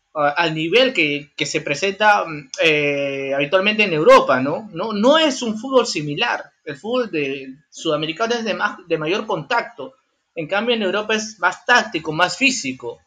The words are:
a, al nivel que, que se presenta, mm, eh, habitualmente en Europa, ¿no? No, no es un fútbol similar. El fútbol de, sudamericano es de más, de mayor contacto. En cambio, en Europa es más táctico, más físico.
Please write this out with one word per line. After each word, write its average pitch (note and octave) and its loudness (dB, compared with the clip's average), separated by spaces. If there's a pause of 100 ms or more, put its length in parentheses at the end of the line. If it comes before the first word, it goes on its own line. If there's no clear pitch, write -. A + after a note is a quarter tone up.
(140)
a, D3 0
al E3 0
nivel E3+ 2
que, D3 -2
que D3 -4
se D3+ -4
presenta, G3 2
mm, D3+ -10 (120)
eh, C#3+ 0
habitualmente G3 0
en F#3 0
Europa, D#3 6
¿no? D#3+ -4
No, G#3 -6
no B3 6
es D#4 2
un A3 -4
fútbol C4 2
similar. E3+ -4 (120)
El C#3+ -10
fútbol A#3 -2
de, C#3 -4 (140)
sudamericano D#3+ -2
es A3+ -4
de F#3+ -2
más, G#3 -4 (100)
de E3 0
mayor F3+ -2
contacto. F3+ -6 (400)
En D#3 -8
cambio, A3+ 0
en A3 -2
Europa G#3 -2
es - -6
más - -4
táctico, D#3+ 0
más F3 0
físico. C3 -2